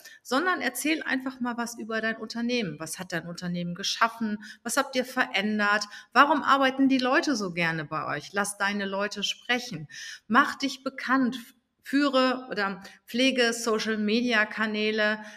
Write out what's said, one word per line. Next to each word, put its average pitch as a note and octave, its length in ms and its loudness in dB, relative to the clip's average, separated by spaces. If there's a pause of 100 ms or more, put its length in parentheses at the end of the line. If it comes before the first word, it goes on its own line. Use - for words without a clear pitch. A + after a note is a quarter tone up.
(220)
sondern E4 380 0
erzähl D4 420 -2
einfach C4 380 -4
mal A#3+ 160 -2
was A#3 200 -6
über A3 240 -4
dein A3 180 -2
Unternehmen. A3+ 600 -2
Was G#3+ 220 -10
hat F3+ 100 -12
dein E3 160 -4
Unternehmen F3 480 -4
geschaffen? G#3+ 640 -2 (240)
Was - 140 -2
habt C#4 180 0
ihr B3+ 100 2
verändert? G#3+ 800 0 (260)
Warum C#4+ 320 6
arbeiten C4+ 440 4
die C4 100 4
Leute C4+ 360 2
so G3+ 180 -4
gerne E3 320 0
bei D3 220 -4 (100)
euch? - 160 -10
Lass G3+ 240 -2
deine G3+ 280 -2
Leute G3 400 -4
sprechen. - 640 -4 (400)
Mach C4+ 260 4
dich - 300 -4
bekannt. C4 520 0 (480)
Führe C4 640 2
oder G3 320 -4 (240)
pflege B3 480 4
Social-Media-Kanäle, G#3+ 1700 0 (160)